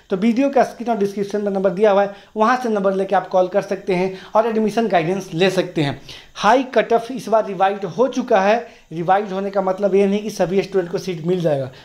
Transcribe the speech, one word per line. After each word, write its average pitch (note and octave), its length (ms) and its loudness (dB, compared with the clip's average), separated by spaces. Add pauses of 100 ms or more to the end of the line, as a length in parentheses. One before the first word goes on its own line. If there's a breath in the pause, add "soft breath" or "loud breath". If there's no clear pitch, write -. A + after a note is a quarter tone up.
तो G3 80 0
वीडियो A#3 320 2
का C4 140 4
स्क्रीन - 260 -6
और A3+ 80 0
डिस्क्रिप्शन G3+ 440 -2
में G3+ 100 -2
नंबर G3 180 0
दिया G3+ 220 4
हुआ G3+ 120 4
है, G3 100 -2 (240 loud breath)
वहाँ A#3 260 2
से A#3+ 60 -2
नंबर G3 240 0
लेके F#3+ 220 -2
आप F#3 120 0
कॉल F#3 200 2
कर G3 140 0
सकते F#3+ 340 -4
हैं F#3+ 180 0 (220 loud breath)
और A#3 120 4
एडमिशन A3 400 0
गाइडेंस F3+ 460 0
ले F3+ 160 2
सकते F3+ 320 -2
हैं। C#3+ 200 -2 (340 loud breath)
हाई A#3+ 280 4 (100)
कट A3+ 200 2
ऑफ A#3 180 0
इस B3 160 -10
बार G#3+ 200 2
रिवाइज G3+ 380 -2 (120)
हो B3 100 2
चुका A#3 340 0
है, G#3 260 2 (260 loud breath)
रिवाइज F#3 380 0
होने G3 180 -4
का G3 120 0
मतलब F#3+ 340 0
ये G3 120 4
नहीं G#3 160 0
कि A3 60 -8
सभी F#3 340 0
स्टूडेंट F3+ 280 -2
को G3 60 -4
सीट E3 280 -8
मिल F3+ 160 0
जाएगा। C#3 300 -2 (120 loud breath)